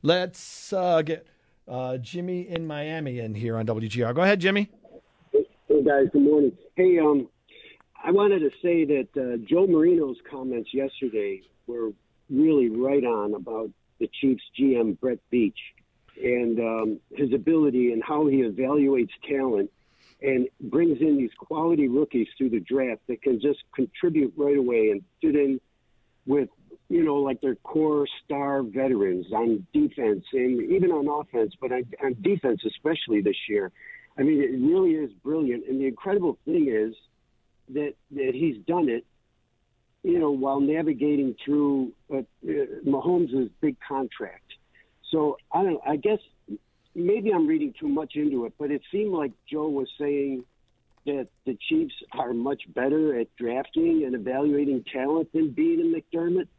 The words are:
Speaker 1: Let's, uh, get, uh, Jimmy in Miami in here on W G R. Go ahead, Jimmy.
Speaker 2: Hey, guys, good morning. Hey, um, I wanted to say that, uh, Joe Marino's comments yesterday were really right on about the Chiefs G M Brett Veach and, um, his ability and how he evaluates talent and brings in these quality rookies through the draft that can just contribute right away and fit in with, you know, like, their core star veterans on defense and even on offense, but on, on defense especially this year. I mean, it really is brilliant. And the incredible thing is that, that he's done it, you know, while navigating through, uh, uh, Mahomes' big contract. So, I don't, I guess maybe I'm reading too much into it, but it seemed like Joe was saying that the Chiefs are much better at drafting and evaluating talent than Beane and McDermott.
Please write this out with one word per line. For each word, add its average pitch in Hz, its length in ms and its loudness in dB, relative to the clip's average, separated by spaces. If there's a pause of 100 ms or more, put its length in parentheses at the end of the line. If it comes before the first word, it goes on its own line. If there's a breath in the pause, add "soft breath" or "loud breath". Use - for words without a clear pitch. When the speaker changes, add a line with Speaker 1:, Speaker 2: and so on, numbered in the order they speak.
Speaker 1:
Let's, - 720 -2
uh, 180 280 2
get, 156 260 -6 (400)
uh, 127 300 -6
Jimmy 175 500 -8
in 165 180 -6
Miami 151 540 -8
in 110 160 -6
here 113 220 -4
on 110 80 -4
W 110 240 -4
G 120 140 -4
R. 117 100 -2
Go 156 80 0
ahead, 196 180 4
Jimmy. 196 300 0 (640)
Speaker 2:
Hey, 302 520 0
guys, 139 300 4
good 143 80 6
morning. 143 320 6 (220)
Hey, 180 220 6
um, 151 300 4 (720 loud breath)
I 165 100 -2
wanted 196 280 4
to 143 120 0 (100)
say 170 240 2
that, 139 320 0
uh, 123 280 -4
Joe 175 220 4
Marino's 160 500 4 (120)
comments 131 440 -8
yesterday 110 680 -4 (260)
were 117 240 -4 (380)
really 143 400 4
right 131 340 2
on 107 300 0
about 110 360 -8 (300)
the 113 80 -2
Chiefs 131 360 0 (120)
G 135 220 2
M 113 160 0
Brett 127 260 -4 (120)
Veach 117 220 2 (720)
and, 120 360 0
um, 113 400 -2 (140)
his 131 200 -2
ability 139 580 2
and 113 120 -2
how 151 240 0
he 135 100 4
evaluates 131 720 2 (180)
talent 127 440 0 (500 soft breath)
and 131 260 0 (140)
brings 147 400 0
in 151 160 4
these 123 200 -2
quality 156 500 0
rookies 127 400 0 (100)
through 131 120 0
the 113 100 0
draft 123 480 -2
that 120 140 -8
can 123 180 0
just 139 200 0 (140)
contribute 143 640 0
right 143 200 2
away 117 340 4
and 98 120 -2 (180)
fit 156 140 2
in 135 240 2 (680)
with, 135 240 0 (400)
you 170 140 2
know, 151 120 2
like, 139 260 -2
their 127 140 0
core 151 520 0 (160)
star 139 400 -2
veterans 101 680 0
on 113 400 0
defense 117 500 2 (100)
and 127 280 0 (100)
even 185 200 4
on 147 160 0
offense, 123 520 -2
but 123 120 -4
on, 127 120 -4 (200)
on 131 180 0
defense 160 440 0
especially 113 560 -2
this 98 160 0 (120)
year. 101 220 -2 (460 loud breath)
I 127 60 0
mean, 147 180 4
it 127 100 0
really 165 400 2
is 151 200 -2 (120)
brilliant. 135 440 -2
And 135 140 -2
the 135 60 0
incredible 175 580 -2
thing 156 240 2
is 110 260 0 (760)
that, 143 260 -6 (160)
that 139 220 -2
he's 135 320 -2
done 165 220 0
it, 104 180 -2 (960)
you 175 160 0
know, 151 120 2
while 135 300 0
navigating 143 840 0
through, 139 480 0 (220)
uh, 135 40 -4
uh, 135 60 -6 (600)
Mahomes' 139 640 0 (100)
big 143 160 -2 (100)
contract. 123 680 -8 (580 soft breath)
So, 151 260 0 (140)
I 175 120 0
don't, 175 220 -2
I 147 100 0
guess 202 240 0 (720)
maybe 202 380 0
I'm 165 160 2
reading 151 320 0
too 156 80 -6
much 147 280 -4
into 139 300 -2
it, 107 140 -10
but 147 100 -4
it 143 120 -4 (100)
seemed 208 220 -2
like 147 180 -4 (180)
Joe 156 200 -4
was 139 180 -4 (120)
saying 139 440 -2 (640)
that 139 220 -4 (180)
the 131 120 -6 (120)
Chiefs 160 240 -2 (180)
are 123 220 -4
much 131 280 -4 (120)
better 139 460 0
at - 180 -6
drafting 151 640 0
and 127 100 -4
evaluating 135 800 0
talent 143 420 -2
than 160 180 0
Beane 160 280 0
and 165 160 0
McDermott. 170 520 -4 (120)